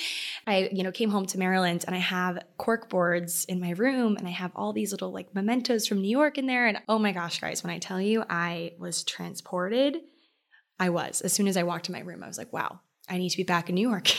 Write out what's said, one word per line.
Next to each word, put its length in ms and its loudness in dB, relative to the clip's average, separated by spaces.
I, 260 4
you 100 0
know, 100 0
came 180 2
home 160 2
to 120 -4
Maryland 480 2
and 100 -2
I 40 -2
have 440 0
cork 300 0
boards 580 0
in 140 -2
my 100 0
room 460 2
and 100 -6
I 40 -6
have 240 -6
all 180 -4
these 200 -2
little, 180 -4
like, 240 -10
mementos 520 2
from 140 2
New 80 0
York 300 4
in 80 -2
there. 200 2
And 120 2
oh 100 4
my 140 4
gosh, 280 -4
guys, 220 -4
when 100 -4
I 60 -6
tell 220 -4
you, 280 2
I 500 -2
was 240 -4
transported. 960 0
I 120 2
was. 320 -2
As 100 0
soon 160 4
as 80 2
I 80 4
walked 240 -4
in 60 -8
my 60 -8
room, 220 -12
I 60 -12
was 100 -10
like, 140 -12
Wow, 280 -4
I 100 -4
need 120 0
to 60 -2
be 80 -2
back 240 0
in 60 0
New 140 4
York. 300 2